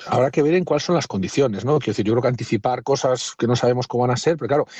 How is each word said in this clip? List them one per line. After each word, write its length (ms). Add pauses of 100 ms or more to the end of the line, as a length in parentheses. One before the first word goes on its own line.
habrá 240
que 120
ver 120
en 100
cuáles 200
son 100
las 120
condiciones, 580
¿no? 140
Quiero 140
decir, 120
yo 80
creo 100
que 60
anticipar 540
cosas 560
que 80
no 100
sabemos 300
cómo 160
van 80
a 60
ser, 200
pero 120
claro, 180 (140)